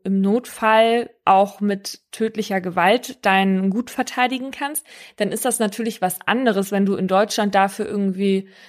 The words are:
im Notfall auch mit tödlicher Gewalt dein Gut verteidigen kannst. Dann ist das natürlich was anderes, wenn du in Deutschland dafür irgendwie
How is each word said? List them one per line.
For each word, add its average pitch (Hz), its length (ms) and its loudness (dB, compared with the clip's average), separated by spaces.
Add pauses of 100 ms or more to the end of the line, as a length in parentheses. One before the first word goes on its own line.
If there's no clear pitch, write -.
im 196 160 0
Notfall 226 880 2 (160)
auch 196 380 4
mit 202 400 -4 (100)
tödlicher 214 480 -4
Gewalt 185 640 0
dein 190 460 2
Gut 240 180 -2
verteidigen 254 640 -4
kannst. 294 360 -8 (300)
Dann 196 160 -2
ist 220 140 -6
das 240 120 0
natürlich 220 440 -4
was 185 240 -4
anderes, 202 440 0
wenn 202 140 2
du 196 120 0
in 185 120 -2
Deutschland 202 460 0
dafür 196 320 0
irgendwie 196 640 -2 (180)